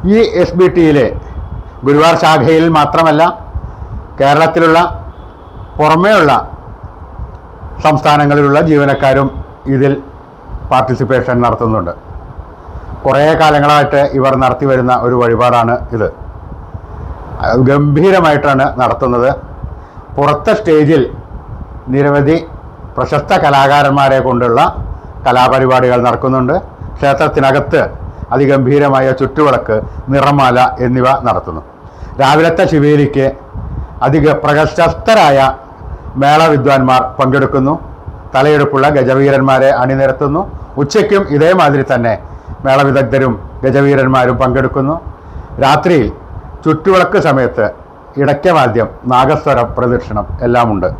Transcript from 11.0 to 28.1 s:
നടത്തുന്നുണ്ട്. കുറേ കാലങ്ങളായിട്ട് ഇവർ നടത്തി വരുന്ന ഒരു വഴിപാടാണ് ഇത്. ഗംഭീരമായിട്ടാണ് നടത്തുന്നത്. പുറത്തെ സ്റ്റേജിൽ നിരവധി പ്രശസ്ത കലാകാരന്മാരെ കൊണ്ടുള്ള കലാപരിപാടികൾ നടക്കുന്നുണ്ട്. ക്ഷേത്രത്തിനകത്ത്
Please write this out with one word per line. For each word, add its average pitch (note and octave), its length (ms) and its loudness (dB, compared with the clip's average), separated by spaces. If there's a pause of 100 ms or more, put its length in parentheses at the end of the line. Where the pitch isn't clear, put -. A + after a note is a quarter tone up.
നടത്തുന്നുണ്ട്. A2 480 -2 (1120)
കുറേ C#3 220 2 (120)
കാലങ്ങളായിട്ട് D3 600 4 (160)
ഇവർ C3+ 160 2 (100)
നടത്തി B2+ 280 0
വരുന്ന B2+ 220 2 (120)
ഒരു B2 160 0
വഴിപാടാണ് A#2 540 2 (200)
ഇത്. G#2 140 -2 (1600)
ഗംഭീരമായിട്ടാണ് D3 960 2 (160)
നടത്തുന്നത്. B2 480 0 (880)
പുറത്തെ D3 420 0
സ്റ്റേജിൽ D3+ 420 2 (920)
നിരവധി C#3+ 440 2 (580)
പ്രശസ്ത - 360 -2 (120)
കലാകാരന്മാരെ C#3 840 2
കൊണ്ടുള്ള A#2+ 320 0 (680)
കലാപരിപാടികൾ B2+ 840 2
നടക്കുന്നുണ്ട്. B2+ 480 -2 (420)
ക്ഷേത്രത്തിനകത്ത് C#3 840 0 (520)